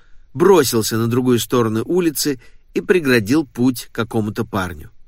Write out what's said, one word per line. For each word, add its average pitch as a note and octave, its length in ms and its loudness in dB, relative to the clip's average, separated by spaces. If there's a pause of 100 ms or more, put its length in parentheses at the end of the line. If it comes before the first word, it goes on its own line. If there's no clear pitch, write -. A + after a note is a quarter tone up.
(340)
бросился C3 640 4
на A2+ 120 0
другую B2 300 2
сторону A2+ 460 0
улицы D#3+ 560 -2 (340)
и G3 60 -4
преградил C#3 640 2
путь B2 460 -2
какому-то A2 520 -4
парню. E2+ 460 -8 (180)